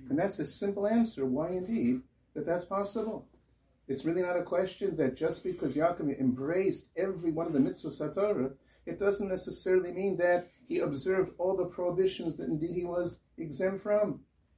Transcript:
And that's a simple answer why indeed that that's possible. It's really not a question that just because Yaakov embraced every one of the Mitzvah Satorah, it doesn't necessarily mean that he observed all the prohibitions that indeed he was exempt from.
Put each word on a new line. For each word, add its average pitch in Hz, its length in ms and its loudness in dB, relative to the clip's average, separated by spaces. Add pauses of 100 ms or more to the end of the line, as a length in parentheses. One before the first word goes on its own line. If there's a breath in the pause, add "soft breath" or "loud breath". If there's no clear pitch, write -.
And 135 100 0
that's 190 220 0
a 151 60 -4
simple 202 420 -2
answer 220 360 2
why 147 260 0
indeed 180 520 0 (320)
that 147 100 -4
that's 175 200 0
possible. 214 640 -4 (580)
It's 135 180 -4
really 170 180 2
not 180 140 0
a 170 60 0
question 185 540 -2
that 143 180 2
just 165 300 -2
because 170 320 -2
Yaakov 160 420 2
embraced 135 760 2
every 170 340 0
one 160 160 0
of 160 60 -4
the 139 80 4
Mitzvah 160 300 0
Satorah, 151 600 0 (320 soft breath)
it 170 140 -8
doesn't 196 300 0
necessarily 185 640 0
mean 185 240 0
that 175 320 4 (180)
he - 140 0
observed 170 580 0
all 190 180 2
the 180 100 0
prohibitions 175 720 0
that - 120 -6
indeed 165 260 -2
he 175 100 -2
was 175 360 -4 (180)
exempt 190 420 -2
from. 107 440 0 (340)